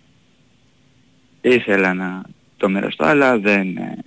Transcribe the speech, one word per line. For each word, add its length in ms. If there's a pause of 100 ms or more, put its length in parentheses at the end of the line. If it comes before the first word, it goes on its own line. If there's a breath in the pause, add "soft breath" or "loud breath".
(1400)
Ήθελα 520
να 300 (340)
το 120
μοιραστώ, 360
αλλά 340
δεν, 380
ε, 300